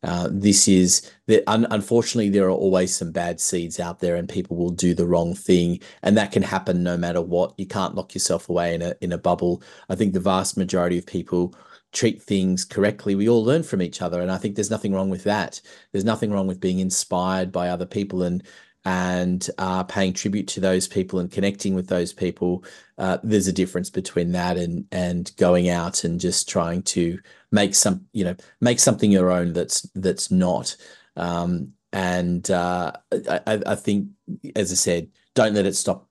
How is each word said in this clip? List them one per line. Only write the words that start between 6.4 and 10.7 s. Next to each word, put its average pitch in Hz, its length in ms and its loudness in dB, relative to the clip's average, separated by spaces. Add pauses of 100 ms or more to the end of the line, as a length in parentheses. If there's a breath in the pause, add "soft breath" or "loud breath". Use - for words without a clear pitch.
happen 92 400 0
no 87 140 -2
matter 87 260 -2
what. 87 340 0
You 95 100 -8
can't 92 280 -4
lock - 180 -8
yourself - 360 -2
away 85 260 0
in 82 80 -4
a, 87 180 -4
in 90 120 -4
a 85 60 -4
bubble. 87 440 0 (260 loud breath)
I 95 60 -2
think 98 180 0
the 95 60 0
vast 95 380 0
majority 90 420 0